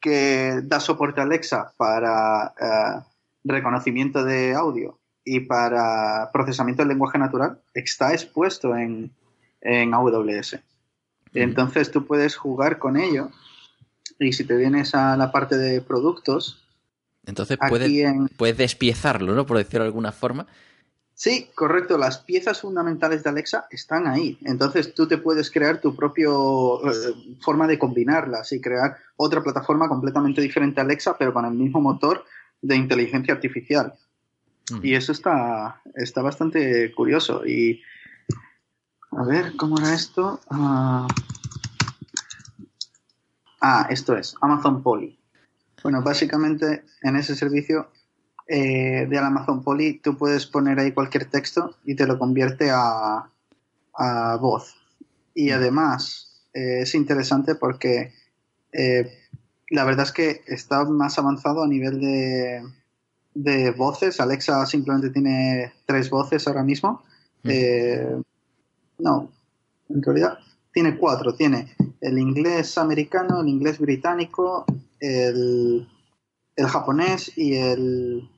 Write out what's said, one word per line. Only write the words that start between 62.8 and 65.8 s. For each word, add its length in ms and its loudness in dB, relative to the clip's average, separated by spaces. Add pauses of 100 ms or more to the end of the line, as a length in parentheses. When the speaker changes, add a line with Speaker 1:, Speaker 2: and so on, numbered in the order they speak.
Speaker 1:
de 380 2
voces. 480 -2
Alexa 460 0
simplemente 440 0
tiene 640 0 (120)